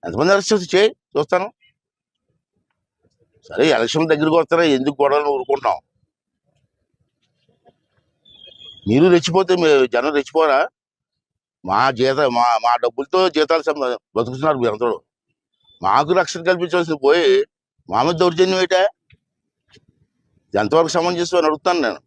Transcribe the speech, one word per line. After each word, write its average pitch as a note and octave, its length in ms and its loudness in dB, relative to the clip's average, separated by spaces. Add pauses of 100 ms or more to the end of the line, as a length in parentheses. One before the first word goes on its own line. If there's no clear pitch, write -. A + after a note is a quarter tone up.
ఎంతమంది B2+ 260 2
అరెస్ట్ G3+ 200 2
చేస్తే F3+ 260 0
చేయి, G#3 160 2 (240)
చూస్తాను. F#3 340 -2 (2000)
సరే, A2+ 220 0
ఎలక్షన్ C#3 380 0
దగ్గరికి D#3 280 0
వస్తారా, E3 260 0
ఎందుకు C#3+ 400 0
గొడవలు C#3+ 260 0
ఊరుకుంటాం? C3+ 500 -2 (3000)
మీరు C#3 180 4
రెచ్చిపోతే F3+ 500 2
మీ D3 320 2
జనం B2 240 -2
రెచ్చిపోరా? D3 560 0 (960)
మా G#2+ 260 0
జీత-, C3 420 0
మా, A#2+ 300 2
మా A#2+ 140 0
డబ్బులతో C3+ 520 -2
జీతాలు D#3 340 0
సంపా-, C3+ 360 -4 (180)
బతుకుతున్నారు C3 420 -2
మీరు A#2 140 0
అందరూ. G#2+ 280 -4 (800)
మాకు C3 300 0
రక్షణ F3 300 -2
కల్పించవలసింది E3+ 560 -2
పోయి C#3 460 2 (460)
మా G#2+ 120 0
మీద E3+ 120 0
దౌర్జన్యం F3+ 440 0
ఏంటా? F#3 300 2 (1700)
ఎంతవరకు D#3 280 2
సమంజసం F3 500 -2
అని D#3+ 80 0
అడుగుతాను D#3 340 -2
నేను. A2 160 -2 (100)